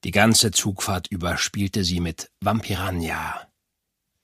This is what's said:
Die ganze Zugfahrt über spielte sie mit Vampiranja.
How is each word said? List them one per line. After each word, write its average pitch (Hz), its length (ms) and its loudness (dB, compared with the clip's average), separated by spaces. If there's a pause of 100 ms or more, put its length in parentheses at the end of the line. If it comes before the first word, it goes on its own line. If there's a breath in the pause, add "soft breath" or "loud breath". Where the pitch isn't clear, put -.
Die 92 60 -4
ganze 104 420 6
Zugfahrt 95 560 -2
über 87 280 -2
spielte 98 480 -2
sie 87 160 0
mit 85 300 -6 (100)
Vampiranja. 92 1040 -4 (760)